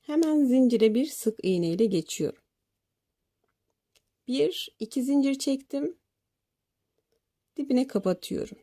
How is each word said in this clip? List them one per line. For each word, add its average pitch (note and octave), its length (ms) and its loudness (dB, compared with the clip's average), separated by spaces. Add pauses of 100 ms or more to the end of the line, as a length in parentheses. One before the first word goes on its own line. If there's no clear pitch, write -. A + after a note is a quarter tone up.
Hemen D4+ 440 2
zincire A#3+ 500 4
bir C4 120 2
sık - 360 -4
iğne F3 260 0
ile F#3 180 2
geçiyorum. - 560 -4 (1800)
Bir, C#4+ 520 -2
iki A3 240 -4
zincir C#4 320 2
çektim. C#4 640 -4 (1600)
Dibine C4 300 0
kapatıyorum. - 760 -4